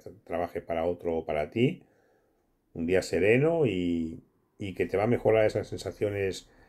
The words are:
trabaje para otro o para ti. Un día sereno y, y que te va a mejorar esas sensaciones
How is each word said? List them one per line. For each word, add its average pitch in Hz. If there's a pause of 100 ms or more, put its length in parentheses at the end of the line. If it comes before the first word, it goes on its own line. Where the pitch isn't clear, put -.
(240)
trabaje 85
para 82
otro 85
o 80
para 76
ti. 131 (920)
Un 85
día 90
sereno 135
y, 85 (340)
y 98
que 92
te 87
va 98
a 110
mejorar 110
esas 104
sensaciones 98 (180)